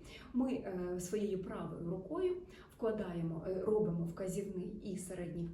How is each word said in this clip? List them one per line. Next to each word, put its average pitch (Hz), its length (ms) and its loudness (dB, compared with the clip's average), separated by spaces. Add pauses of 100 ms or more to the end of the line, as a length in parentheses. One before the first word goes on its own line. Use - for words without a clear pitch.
(320)
Ми, 254 200 4
е, 180 480 0
своєю 202 420 2
правою 170 480 -4
рукою 359 460 2 (440)
вкладаємо, 175 680 0
е, 185 200 0
робимо 170 380 6
вказівний 190 800 -2
і 180 140 -2
середній 170 560 -4